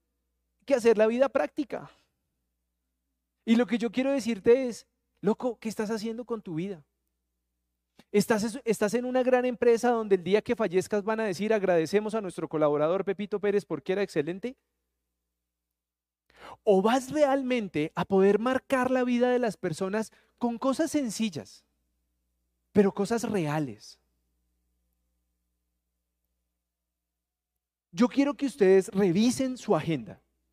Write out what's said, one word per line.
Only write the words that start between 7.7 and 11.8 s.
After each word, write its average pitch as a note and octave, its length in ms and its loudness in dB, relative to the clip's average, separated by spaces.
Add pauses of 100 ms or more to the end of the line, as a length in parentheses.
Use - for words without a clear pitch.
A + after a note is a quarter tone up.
Estás, G#3+ 520 -2
estás G#3 300 -2
en B3 120 -2
una B3+ 180 0
gran B3 220 2
empresa A#3+ 440 2
donde A3 260 0
el F3+ 80 0
día G3 180 2
que A#3+ 140 -2
fallezcas F#3 480 -2
van A3 160 -4
a A3+ 60 -2
decir, G3+ 280 -2
'Agradecemos F#3+ 600 0